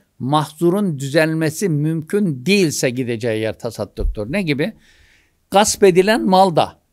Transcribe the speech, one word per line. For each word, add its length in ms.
mahzurun 800
düzelmesi 680
mümkün 760
değilse 440
gideceği 520
yer 180
tasadduktur. 720
Ne 100
gibi? 320
Gasp 320
edilen 420
mal 300
da, 240